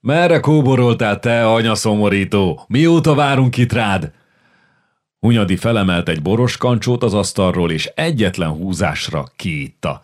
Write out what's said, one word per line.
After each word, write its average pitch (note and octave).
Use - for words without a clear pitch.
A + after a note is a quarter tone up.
Merre E3
kóboroltál, B2
te A#2
anyaszomorító? G#2
Mióta D#3
várunk C3+
itt B2
rád? G2
Hunyadi G#2
felemelt F#2
egy D#2+
boros A2+
kancsót B2
az A2
asztalról, F#2
és D#2+
egyetlen G#2+
húzásra D#2+
kiitta. D2